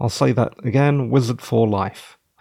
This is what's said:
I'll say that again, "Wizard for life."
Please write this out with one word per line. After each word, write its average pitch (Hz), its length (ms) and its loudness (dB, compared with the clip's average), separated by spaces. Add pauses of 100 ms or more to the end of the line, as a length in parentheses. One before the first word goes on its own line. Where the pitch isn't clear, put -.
I'll 123 80 0
say 131 240 0
that 117 220 0 (100)
again, 135 460 0
"Wizard 123 300 0
for 113 280 0
life." 98 500 -6 (220)